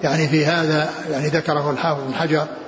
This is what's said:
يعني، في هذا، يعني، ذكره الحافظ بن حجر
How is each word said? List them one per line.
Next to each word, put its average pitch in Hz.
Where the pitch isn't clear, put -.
يعني، 156
في 151
هذا، 156
يعني، 147
ذكره 151
الحافظ 143
بن 131
حجر 156